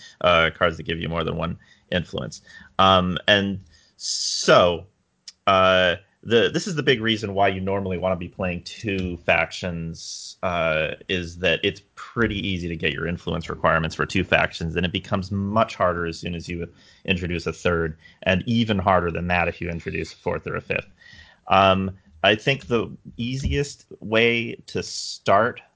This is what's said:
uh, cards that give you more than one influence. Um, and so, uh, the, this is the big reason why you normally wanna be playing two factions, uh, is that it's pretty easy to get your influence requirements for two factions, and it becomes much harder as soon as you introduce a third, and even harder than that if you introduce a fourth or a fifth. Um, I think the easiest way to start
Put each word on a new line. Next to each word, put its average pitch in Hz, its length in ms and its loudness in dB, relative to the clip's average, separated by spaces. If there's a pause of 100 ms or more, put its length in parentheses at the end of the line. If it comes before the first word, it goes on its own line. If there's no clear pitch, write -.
(220)
uh, 82 340 4
cards 85 220 0
that 80 60 -12
give 82 160 -4
you 87 80 -6
more 82 160 -2
than 80 140 -4
one 82 200 -4 (340)
influence. - 500 -4 (380)
Um, 92 380 4 (100)
and 98 320 2 (380)
so, - 880 2 (640)
uh, 92 480 6 (300)
the, 107 280 4
this 160 140 -4
is 185 80 -4
the 143 80 -2
big 131 180 2
reason 110 320 -2
why 98 140 4
you 95 120 -2
normally 95 380 -2
wanna 92 180 0
be 87 120 -8
playing 87 360 -6
two 95 600 -6
factions, 82 1160 -4
uh, 80 500 -2 (180)
is 87 300 -4
that 87 240 2
it's - 180 -2 (140)
pretty 104 520 -2
easy 87 220 -4
to 85 60 -6
get 80 180 -2
your 80 140 -4
influence 85 420 -4
requirements 80 460 0
for 76 100 0
two 92 180 0
factions, 82 520 0
and 87 100 0
it 87 60 -4
becomes 95 400 -4
much 101 440 -2
harder 87 300 0
as 82 140 -6
soon 87 140 -8
as 82 140 -10
you 85 220 -8 (340)
introduce 87 420 -4
a 87 60 -2
third, 82 460 -2 (240)
and 92 240 2
even 113 340 0
harder 90 320 2
than 85 160 -6
that 87 200 2
if 85 120 -6
you 85 100 -6
introduce 85 440 -8
a - 40 -20
fourth 85 300 -6
or 87 80 -6
a - 60 -6
fifth. - 260 -6 (600)
Um, 95 440 6 (340)
I 104 100 6
think 135 320 -2
the 117 220 0 (280)
easiest 135 680 -4 (140)
way 117 560 0 (120)
to - 140 -6
start - 800 0 (140)